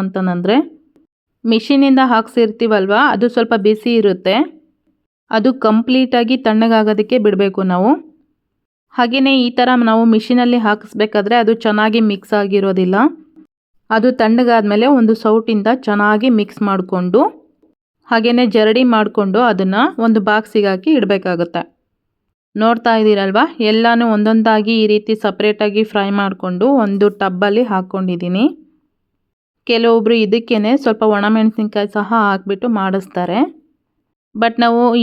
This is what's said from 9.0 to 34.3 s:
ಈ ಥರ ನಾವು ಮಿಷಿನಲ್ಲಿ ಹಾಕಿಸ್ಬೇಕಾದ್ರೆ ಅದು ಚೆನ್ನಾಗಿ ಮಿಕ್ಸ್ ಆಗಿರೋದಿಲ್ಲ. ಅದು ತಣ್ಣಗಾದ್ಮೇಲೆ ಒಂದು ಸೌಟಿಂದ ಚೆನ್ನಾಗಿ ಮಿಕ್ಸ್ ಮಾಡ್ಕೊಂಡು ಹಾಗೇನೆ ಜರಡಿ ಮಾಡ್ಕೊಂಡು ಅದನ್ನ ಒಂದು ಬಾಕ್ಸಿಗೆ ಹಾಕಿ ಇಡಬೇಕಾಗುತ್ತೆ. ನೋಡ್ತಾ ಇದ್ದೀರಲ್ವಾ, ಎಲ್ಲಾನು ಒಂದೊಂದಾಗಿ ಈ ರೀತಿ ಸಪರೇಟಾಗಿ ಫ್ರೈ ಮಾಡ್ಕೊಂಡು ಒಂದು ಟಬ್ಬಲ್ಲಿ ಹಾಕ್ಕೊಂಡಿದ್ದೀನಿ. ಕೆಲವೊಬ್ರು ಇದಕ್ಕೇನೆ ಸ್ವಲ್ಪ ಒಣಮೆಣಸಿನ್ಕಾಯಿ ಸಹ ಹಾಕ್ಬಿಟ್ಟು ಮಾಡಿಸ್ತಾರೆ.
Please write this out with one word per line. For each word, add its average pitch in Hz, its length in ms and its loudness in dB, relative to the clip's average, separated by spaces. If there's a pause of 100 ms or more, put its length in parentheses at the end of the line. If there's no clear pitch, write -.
ಈ 240 40 -4
ಥರ 247 180 0 (220)
ನಾವು 226 140 2
ಮಿಷಿನಲ್ಲಿ 240 600 2
ಹಾಕಿಸ್ಬೇಕಾದ್ರೆ 208 720 -2
ಅದು 220 180 2
ಚೆನ್ನಾಗಿ 220 460 0
ಮಿಕ್ಸ್ 202 320 -2
ಆಗಿರೋದಿಲ್ಲ. 190 640 0 (960)
ಅದು 226 220 2
ತಣ್ಣಗಾದ್ಮೇಲೆ 226 720 2
ಒಂದು 240 280 4
ಸೌಟಿಂದ 220 600 0
ಚೆನ್ನಾಗಿ 214 560 0
ಮಿಕ್ಸ್ 208 320 -2
ಮಾಡ್ಕೊಂಡು 190 600 -2 (880)
ಹಾಗೇನೆ 240 360 2
ಜರಡಿ 220 380 2
ಮಾಡ್ಕೊಂಡು 214 540 0
ಅದನ್ನ 190 360 0 (240)
ಒಂದು 226 220 2
ಬಾಕ್ಸಿಗೆ 208 460 -2
ಹಾಕಿ 190 240 -2
ಇಡಬೇಕಾಗುತ್ತೆ. 190 720 -2 (920)
ನೋಡ್ತಾ 233 400 0
ಇದ್ದೀರಲ್ವಾ, 214 520 2 (120)
ಎಲ್ಲಾನು 226 520 2
ಒಂದೊಂದಾಗಿ 220 680 2
ಈ 214 40 2
ರೀತಿ 214 280 0
ಸಪರೇಟಾಗಿ 208 680 -2
ಫ್ರೈ 202 260 -4
ಮಾಡ್ಕೊಂಡು 196 580 -2
ಒಂದು 208 400 0
ಟಬ್ಬಲ್ಲಿ 202 540 -2
ಹಾಕ್ಕೊಂಡಿದ್ದೀನಿ. 185 960 -4 (1120)
ಕೆಲವೊಬ್ರು 233 440 2 (100)
ಇದಕ್ಕೇನೆ 220 480 -2 (100)
ಸ್ವಲ್ಪ 220 200 -2 (140)
ಒಣಮೆಣಸಿನ್ಕಾಯಿ 214 720 -2 (100)
ಸಹ 208 100 -4 (200)
ಹಾಕ್ಬಿಟ್ಟು 196 400 -4 (120)
ಮಾಡಿಸ್ತಾರೆ. 190 580 -4 (1040)